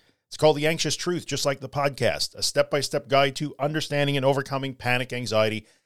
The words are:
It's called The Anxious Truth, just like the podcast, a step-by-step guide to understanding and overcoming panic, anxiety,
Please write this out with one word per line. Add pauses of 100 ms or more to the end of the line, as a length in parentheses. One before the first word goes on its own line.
(260)
It's
called
The
Anxious
Truth,
just
like
the
podcast,
a
step-by-step
guide
to
understanding
and
overcoming
panic,
anxiety, (220)